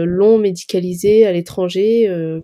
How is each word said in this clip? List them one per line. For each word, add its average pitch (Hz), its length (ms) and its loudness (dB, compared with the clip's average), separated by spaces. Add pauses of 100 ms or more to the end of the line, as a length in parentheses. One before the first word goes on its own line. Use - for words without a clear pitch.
long, 196 340 2
médicalisé, 196 880 0
à 185 40 0
l'étranger, 190 760 -2
euh, 160 360 -6